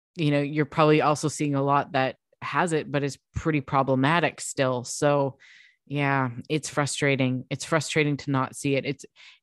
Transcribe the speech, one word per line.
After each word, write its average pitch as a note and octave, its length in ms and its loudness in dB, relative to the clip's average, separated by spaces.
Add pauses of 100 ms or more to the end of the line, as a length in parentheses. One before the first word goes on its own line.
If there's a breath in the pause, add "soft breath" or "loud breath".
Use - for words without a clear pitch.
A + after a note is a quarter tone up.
(180)
you D3+ 140 2
know, C#3+ 100 2
you're D3 240 -2
probably D3+ 360 4
also D3 280 2
seeing D3 260 -2
a C#3 80 0
lot C#3 300 0
that C3 240 0 (240)
has D#3+ 320 -2
it, C#3 180 -2
but C#3 120 -2
is C#3 140 -4 (160)
pretty D3+ 280 -2
problematic C3+ 800 0
still. B2+ 420 -2
So C#3+ 540 0 (500 soft breath)
yeah, C#3 440 0 (180)
it's D3+ 180 -2
frustrating. C3+ 840 0
It's - 140 -8
frustrating D3 540 0
to C#3+ 140 -6
not C3 220 -2
see C#3 220 -2
it. B2 100 -2
It's, C#3+ 200 -8 (380 loud breath)